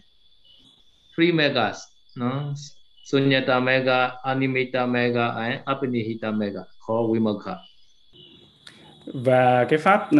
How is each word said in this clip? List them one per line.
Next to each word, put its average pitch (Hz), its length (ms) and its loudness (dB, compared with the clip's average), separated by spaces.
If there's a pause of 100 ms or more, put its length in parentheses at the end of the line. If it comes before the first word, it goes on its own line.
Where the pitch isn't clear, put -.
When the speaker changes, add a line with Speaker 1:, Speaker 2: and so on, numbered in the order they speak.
(1160)
Speaker 1:
three 170 160 4
megas, 135 460 0 (400)
no? 139 360 -4 (520)
Sunyata 135 540 2
mega, 127 520 2 (120)
animita 131 640 -2
mega, 120 420 0
and 117 380 -6
apanihita 117 680 -4
mega, 104 300 -4 (260)
called 113 260 -2
vimukha. 107 420 -2 (1500)
Speaker 2:
Và 127 640 2
cái 151 100 2
pháp 196 300 2 (100)